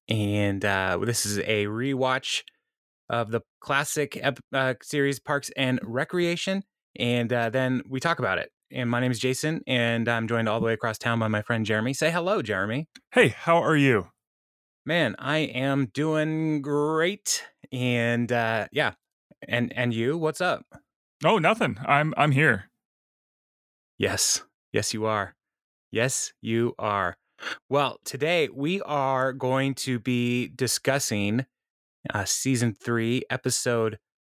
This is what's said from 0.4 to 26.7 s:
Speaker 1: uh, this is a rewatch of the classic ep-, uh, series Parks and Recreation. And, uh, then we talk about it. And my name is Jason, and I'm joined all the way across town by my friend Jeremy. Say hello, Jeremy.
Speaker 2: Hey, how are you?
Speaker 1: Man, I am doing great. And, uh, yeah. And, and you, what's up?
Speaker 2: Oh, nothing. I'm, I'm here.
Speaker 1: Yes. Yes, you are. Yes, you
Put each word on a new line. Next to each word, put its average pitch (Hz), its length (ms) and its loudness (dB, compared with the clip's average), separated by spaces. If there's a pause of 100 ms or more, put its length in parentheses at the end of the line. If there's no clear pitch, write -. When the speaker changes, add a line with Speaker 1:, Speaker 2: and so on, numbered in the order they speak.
Speaker 1:
uh, 95 400 2
this 113 220 -2
is 104 120 -2
a 104 280 0
rewatch 127 800 -2 (680)
of 117 220 -2
the 117 80 0 (200)
classic 143 600 -2
ep-, 135 160 0 (140)
uh, 131 280 2
series 139 380 0
Parks 143 380 -4
and 127 260 0
Recreation. 175 800 -2 (320)
And, 120 380 0
uh, 117 180 0
then 127 380 0
we 131 100 -6
talk 170 220 -2
about 95 180 0
it. - 140 -8 (180)
And 127 180 -4
my 120 120 0
name 127 100 2
is 117 80 0
Jason, 131 480 -2
and 117 420 2
I'm 113 200 0
joined 113 200 0
all 110 120 0
the 117 60 0
way 113 80 2
across 110 240 -4
town 117 200 0
by 113 80 2
my 107 160 0
friend 113 240 -2
Jeremy. 110 280 0
Say 156 180 2
hello, 175 280 0
Jeremy. 104 460 -2 (240)
Speaker 2:
Hey, 240 160 6
how 170 340 4
are 151 160 4
you? 127 300 6 (800)
Speaker 1:
Man, 147 320 0
I 147 200 -2
am 139 480 0
doing 156 760 0
great. 156 840 -2 (280)
And, 120 580 0
uh, 113 400 0
yeah. 127 220 0 (560)
And, 120 280 0
and 120 160 0
you, 117 240 0
what's 156 240 -2
up? 180 240 -2 (600)
Speaker 2:
Oh, 165 140 6
nothing. 165 460 2
I'm, 151 320 2
I'm 147 140 4
here. 135 400 4 (1300)
Speaker 1:
Yes. - 460 0 (300)
Yes, 107 200 0
you 107 100 -4
are. 104 300 -2 (560)
Yes, 123 500 -2
you 113 380 0